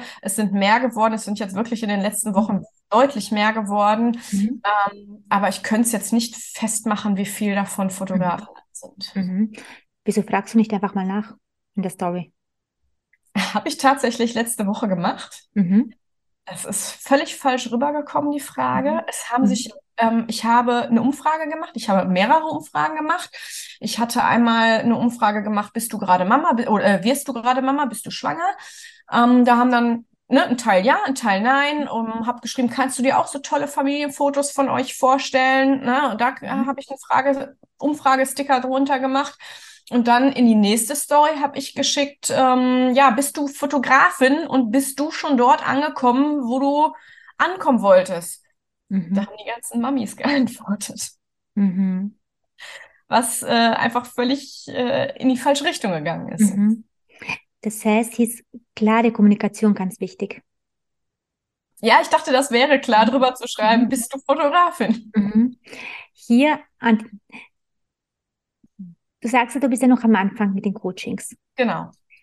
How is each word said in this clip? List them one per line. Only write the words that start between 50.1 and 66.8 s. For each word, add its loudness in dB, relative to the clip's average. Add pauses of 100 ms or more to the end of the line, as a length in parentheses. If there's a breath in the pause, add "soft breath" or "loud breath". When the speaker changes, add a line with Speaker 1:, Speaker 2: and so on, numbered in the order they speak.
Speaker 1:
<laughs> -
geantwortet. -4 (440)
Speaker 2:
Mhm. 0 (880 loud breath)
Speaker 1:
Was, 0
äh, -8
einfach 0
völlig, -4
äh, -4
in 2
die 2
falsche 0
Richtung -2
gegangen -6
ist. 2
Speaker 2:
Mhm. 0 (800 loud breath)
Das -8
heißt, 2
hier 2
ist -10 (320)
klare 2
Kommunikation 4
ganz -8
wichtig. -10 (1400)
Speaker 1:
Ja, 6
ich -2
dachte, 0
das 2
wäre 4
klar, 4
Speaker 2:
Mhm. 0
Speaker 1:
drüber 2
zu -12
schreiben, 2
Speaker 2:
Mhm. 0
Speaker 1:
„Bist -4
du -8
Fotografin?“ 0
Speaker 2:
Mhm. 2 (560 loud breath)
Hier 2 (200)
an, 0 (2000 loud breath)